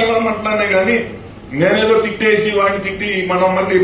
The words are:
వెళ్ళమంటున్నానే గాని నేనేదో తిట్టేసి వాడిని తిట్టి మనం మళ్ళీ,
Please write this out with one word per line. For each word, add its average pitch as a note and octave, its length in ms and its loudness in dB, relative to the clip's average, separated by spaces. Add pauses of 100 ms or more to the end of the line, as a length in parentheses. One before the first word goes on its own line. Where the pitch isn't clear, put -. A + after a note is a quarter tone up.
వెళ్ళమంటున్నానే A3 720 0
గాని G3 240 2 (640)
నేనేదో G#3+ 340 2 (100)
తిట్టేసి G#3+ 520 0
వాడిని G3 280 0
తిట్టి G3 240 -6 (220)
మనం F3+ 260 2
మళ్ళీ, F#3 260 0